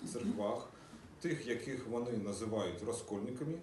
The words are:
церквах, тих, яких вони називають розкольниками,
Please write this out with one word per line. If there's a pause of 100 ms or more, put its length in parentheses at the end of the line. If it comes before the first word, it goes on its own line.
(140)
церквах, (500)
тих,
яких
вони
називають
розкольниками,